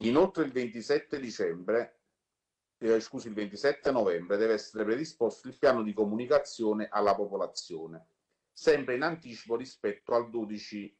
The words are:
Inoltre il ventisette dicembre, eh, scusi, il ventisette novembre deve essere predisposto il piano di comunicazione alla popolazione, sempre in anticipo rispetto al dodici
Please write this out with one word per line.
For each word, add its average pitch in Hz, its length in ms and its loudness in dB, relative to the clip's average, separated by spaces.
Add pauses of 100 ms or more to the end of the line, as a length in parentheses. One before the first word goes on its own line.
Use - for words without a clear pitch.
Inoltre 156 420 4
il 135 80 -6
ventisette 123 680 -2
dicembre, 104 840 -2 (760)
eh, 113 220 4
scusi, 117 280 -10
il 107 60 -8
ventisette 107 560 -2
novembre 95 460 2
deve 113 180 4
essere 107 300 -4
predisposto 123 640 -2
il 127 100 -14
piano 127 240 4
di 107 100 -2
comunicazione 107 960 0
alla 101 240 4
popolazione, 87 920 -6 (460)
sempre 139 420 2
in 127 80 -2
anticipo 123 540 -6
rispetto 120 580 -4
al 117 140 2
dodici 107 720 -6